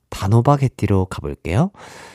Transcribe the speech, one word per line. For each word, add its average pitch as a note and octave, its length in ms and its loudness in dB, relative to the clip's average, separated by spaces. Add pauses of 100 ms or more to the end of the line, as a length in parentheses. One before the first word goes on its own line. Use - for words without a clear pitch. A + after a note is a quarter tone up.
단호박 A#2+ 520 2
햇띠로 G2 460 0
가볼게요. E2 640 -4 (440)